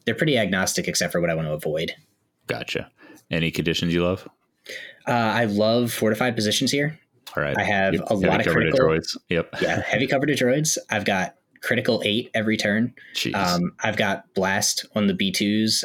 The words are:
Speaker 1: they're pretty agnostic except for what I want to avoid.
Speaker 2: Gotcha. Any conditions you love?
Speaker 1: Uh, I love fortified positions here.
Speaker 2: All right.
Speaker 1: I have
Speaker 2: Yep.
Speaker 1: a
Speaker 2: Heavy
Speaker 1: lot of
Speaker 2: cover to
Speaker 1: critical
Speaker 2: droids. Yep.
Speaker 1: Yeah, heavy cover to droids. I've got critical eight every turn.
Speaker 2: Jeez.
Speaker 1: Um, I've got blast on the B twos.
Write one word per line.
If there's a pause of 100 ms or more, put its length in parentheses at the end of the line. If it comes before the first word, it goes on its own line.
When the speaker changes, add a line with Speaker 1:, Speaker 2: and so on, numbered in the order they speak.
Speaker 1:
they're
pretty
agnostic
except
for
what
I
want
to
avoid. (540)
Speaker 2:
Gotcha. (420)
Any
conditions
you
love? (800)
Speaker 1:
Uh,
I
love
fortified
positions
here. (380)
Speaker 2:
All
right.
Speaker 1:
I
have
Speaker 2:
Yep.
Speaker 1:
a
Speaker 2:
Heavy
Speaker 1:
lot
of
Speaker 2:
cover
to
Speaker 1:
critical
Speaker 2:
droids. (100)
Yep.
Speaker 1:
Yeah,
heavy
cover
to
droids. (120)
I've
got (260)
critical
eight
every
turn. (220)
Speaker 2:
Jeez.
Speaker 1:
Um, (100)
I've
got
blast (100)
on
the
B
twos.